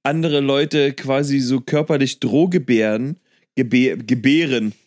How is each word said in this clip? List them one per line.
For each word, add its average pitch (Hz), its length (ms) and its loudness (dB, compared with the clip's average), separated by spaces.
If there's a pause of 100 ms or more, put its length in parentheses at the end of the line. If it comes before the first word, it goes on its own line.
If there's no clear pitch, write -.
andere 147 380 0
Leute 139 540 0
quasi 139 460 -2
so 127 220 0
körperlich 147 580 -2
Drohgebären, 127 1000 0 (400)
gebä-, 123 460 2
gebären, 123 680 0 (140)